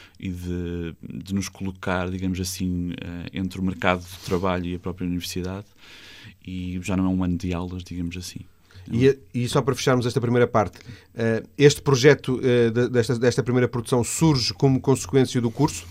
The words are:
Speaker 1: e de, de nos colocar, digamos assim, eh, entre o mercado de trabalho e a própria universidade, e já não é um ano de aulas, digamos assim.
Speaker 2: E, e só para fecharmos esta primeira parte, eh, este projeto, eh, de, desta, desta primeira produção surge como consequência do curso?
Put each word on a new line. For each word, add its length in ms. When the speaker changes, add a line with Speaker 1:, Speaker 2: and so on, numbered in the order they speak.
Speaker 1:
e 100
de, 720
de 340
nos 140
colocar, 600
digamos 300
assim, 600
eh, 320
entre 260
o 40
mercado 360
de 240
trabalho 440
e 80
a 40
própria 260
universidade, 600
e 360
já 140
não 100
é 40
um 140
ano 140
de 160
aulas, 300
digamos 320
assim. 240
Speaker 2:
E, 260
e 160
só 120
para 140
fecharmos 300
esta 160
primeira 260
parte, 320
eh, 300
este 240
projeto, 600
eh, 280
de, 200
desta, 300
desta 240
primeira 240
produção 340
surge 520
como 260
consequência 640
do 100
curso? 400